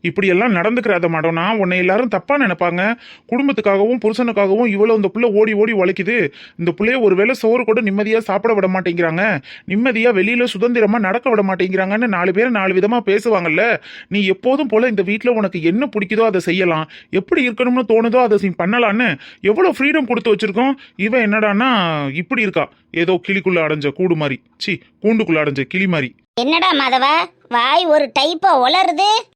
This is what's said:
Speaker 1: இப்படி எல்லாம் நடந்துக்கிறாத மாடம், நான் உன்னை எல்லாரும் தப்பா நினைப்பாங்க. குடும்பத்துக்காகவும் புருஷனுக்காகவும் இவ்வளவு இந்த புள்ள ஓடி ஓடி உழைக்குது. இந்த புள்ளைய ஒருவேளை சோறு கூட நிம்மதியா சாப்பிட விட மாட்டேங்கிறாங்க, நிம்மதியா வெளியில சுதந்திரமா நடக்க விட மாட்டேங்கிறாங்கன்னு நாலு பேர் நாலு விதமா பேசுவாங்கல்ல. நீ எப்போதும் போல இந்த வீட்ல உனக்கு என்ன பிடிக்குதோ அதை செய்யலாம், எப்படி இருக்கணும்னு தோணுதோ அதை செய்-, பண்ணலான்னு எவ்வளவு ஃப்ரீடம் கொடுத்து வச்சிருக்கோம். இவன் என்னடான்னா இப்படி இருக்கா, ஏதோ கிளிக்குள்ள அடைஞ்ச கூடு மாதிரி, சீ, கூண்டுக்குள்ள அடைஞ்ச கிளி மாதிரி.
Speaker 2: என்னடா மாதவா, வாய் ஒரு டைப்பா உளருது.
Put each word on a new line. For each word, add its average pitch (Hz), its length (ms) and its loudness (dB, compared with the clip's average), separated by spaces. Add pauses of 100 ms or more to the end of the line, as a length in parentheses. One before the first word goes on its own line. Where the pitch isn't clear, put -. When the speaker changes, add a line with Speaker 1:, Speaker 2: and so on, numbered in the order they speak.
Speaker 1:
இப்படி 196 260 -2
எல்லாம் 180 220 2
நடந்துக்கிறாத 196 560 0
மாடம், 165 260 -2
நான் 208 240 0
உன்னை 180 200 0
எல்லாரும் 202 320 0
தப்பா 196 260 -2
நினைப்பாங்க. 180 400 0 (500)
குடும்பத்துக்காகவும் 226 760 0
புருஷனுக்காகவும் 220 720 0
இவ்வளவு 220 240 2
இந்த 196 160 0
புள்ள 233 120 0 (140)
ஓடி 220 200 4
ஓடி 220 200 2
உழைக்குது. 190 360 0 (440)
இந்த 170 180 0
புள்ளைய 240 280 0
ஒருவேளை 202 360 2
சோறு 233 260 2
கூட 220 200 2
நிம்மதியா 214 400 0
சாப்பிட 208 280 0
விட 190 200 2
மாட்டேங்கிறாங்க, 170 480 -2 (480)
நிம்மதியா 226 440 2
வெளியில 240 380 0
சுதந்திரமா 226 500 0
நடக்க 220 280 -2
விட 214 180 2
மாட்டேங்கிறாங்கன்னு 190 680 -2
நாலு 180 220 0
பேர் 247 180 0
நாலு 190 220 -2
விதமா 208 200 2 (120)
பேசுவாங்கல்ல. 196 560 0 (480)
நீ 208 80 0 (120)
எப்போதும் 262 380 -2
போல 233 220 2
இந்த 196 160 0
வீட்ல 226 300 0
உனக்கு 190 200 -4 (120)
என்ன 254 220 -2
பிடிக்குதோ 214 360 0
அதை 185 180 -2
செய்யலாம், 170 400 0 (320)
எப்படி 311 280 0
இருக்கணும்னு 247 440 0
தோணுதோ 233 320 2
அதை 214 200 2
செய்-, 185 180 -4
பண்ணலான்னு 220 460 0 (420)
எவ்வளவு 339 280 2
ஃப்ரீடம் 294 320 0
கொடுத்து 233 240 0
வச்சிருக்கோம். 220 400 -2 (320)
இவன் 226 220 0
என்னடான்னா 214 420 0 (520)
இப்படி 240 260 -2
இருக்கா, 160 180 -2 (360)
ஏதோ 180 140 2 (120)
கிளிக்குள்ள 190 400 0
அடைஞ்ச 147 320 -2
கூடு 180 240 0
மாதிரி, 135 140 -4 (260)
சீ, 196 100 -4 (300)
கூண்டுக்குள்ள 202 400 2
அடைஞ்ச 139 200 -2 (100)
கிளி 190 200 0
மாதிரி. 131 160 -4 (300)
Speaker 2:
என்னடா 330 280 0 (100)
மாதவா, 262 360 0 (400)
வாய் 262 280 2 (120)
ஒரு 302 100 4 (140)
டைப்பா 330 320 0 (120)
உளருது. 349 460 2 (280)